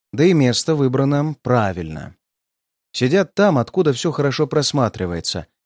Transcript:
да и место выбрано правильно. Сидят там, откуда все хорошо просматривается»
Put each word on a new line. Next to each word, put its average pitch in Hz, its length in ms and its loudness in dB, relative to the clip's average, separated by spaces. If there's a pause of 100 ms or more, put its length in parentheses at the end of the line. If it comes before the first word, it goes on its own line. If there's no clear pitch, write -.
(100)
да 127 140 0
и 185 80 6
место 147 420 2
выбрано 143 680 0
правильно. 82 760 -2 (760)
Сидят 151 420 0
там, 196 240 4
откуда 151 340 0
все 156 180 -4
хорошо 143 360 -2
просматривается» 98 1000 -2 (200)